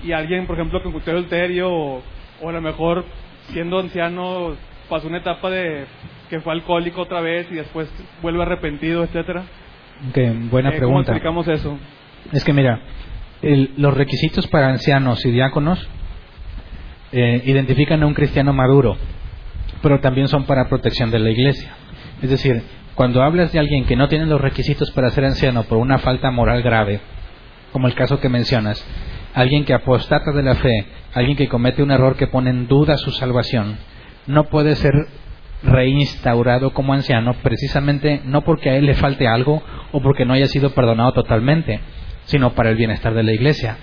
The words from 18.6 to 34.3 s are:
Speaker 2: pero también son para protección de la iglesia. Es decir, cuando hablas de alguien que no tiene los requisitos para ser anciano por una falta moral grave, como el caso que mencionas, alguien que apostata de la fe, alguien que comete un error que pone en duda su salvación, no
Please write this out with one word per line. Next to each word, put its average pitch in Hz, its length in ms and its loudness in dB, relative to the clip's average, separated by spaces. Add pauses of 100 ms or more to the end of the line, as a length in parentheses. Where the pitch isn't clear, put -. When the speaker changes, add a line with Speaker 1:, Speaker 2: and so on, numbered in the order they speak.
Speaker 2:
pero 139 180 4
también 135 260 2
son 135 200 0
para 131 220 2
protección 123 440 0
de 113 80 2
la 110 100 2
iglesia. 127 440 0 (480)
Es 131 80 -2
decir, 127 320 0 (340)
cuando 127 260 4
hablas 160 300 2
de 170 80 0
alguien 143 240 0
que 127 120 2
no 143 120 2
tiene 160 180 0
los 151 140 2
requisitos 139 500 -2
para 127 200 0
ser 135 160 0
anciano 127 380 0
por 113 140 0
una 131 200 2
falta 131 340 0
moral 120 300 2
grave, 110 380 2 (720)
como 131 140 0
el 120 80 2
caso 131 260 0
que 135 80 0
mencionas, 117 560 0 (500)
alguien 135 300 2
que 139 100 2
apostata 131 580 2
de 143 100 0
la 131 120 4
fe, 113 320 0 (280)
alguien 127 220 2
que 135 120 0
comete 123 340 0
un 143 80 2
error 131 260 4
que 135 100 0
pone 127 240 0
en 123 180 -2
duda 143 280 4
su 135 140 -4
salvación, 120 640 -2 (500)
no 147 180 2